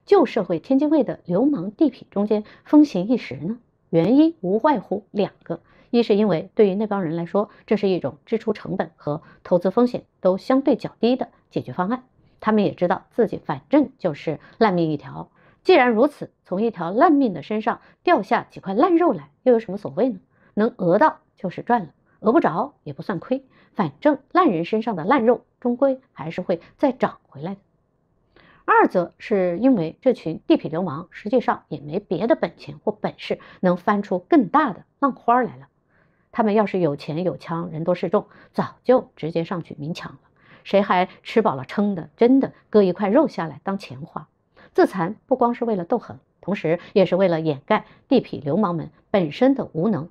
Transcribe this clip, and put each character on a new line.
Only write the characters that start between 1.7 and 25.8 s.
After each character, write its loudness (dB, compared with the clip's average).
地 0
痞 -18
中 -2
间 0
风 6
行 -2
一 0
时 -12
呢？ -8
原 4
因 4
无 0
外 2
乎 -8
两 -2
个： -10
一 2
是 2
因 2
为 -2
对 4
于 -2
那 -4
帮 -4
人 -4
来 -6
说， -2
这 0
是 0
一 0
种 -8
支 -4
出 -6
成 -8
本 -6
和 -8
投 2
资 0
风 2
险 -6
都 2
相 0
对 2
较 -8
低 0
的 -6
解 -6
决 -12
方 -4
案， -6
他 -2
们 2
也 -2
知 -2
道 -4
自 0
己 -10
反 -8
正 2
就 -4
是 -8
烂 4
命 0
一 -4
条。 -14
既 4
然 6
如 2
此， -12
从 -6
一 -2
条 -8
烂 4
命 2
的 -10
身 -6
上 -4
掉 2
下 -2
几 -20
块 -8
烂 2
肉 2
来， -8
又 4
有 4
什 -12
么 -8
所 -10
谓 0
呢？ -6
能 0
讹 0
到 2
就 -8
是 -12
赚 0
了， -12
讹 0
不 4
着 -2
也 -12
不 -14
算 -6
亏， -6
反 -2
正 2
烂 4
人 0
身 -2
上 -6
的 -6
烂 2
肉 2
终 -2
归 0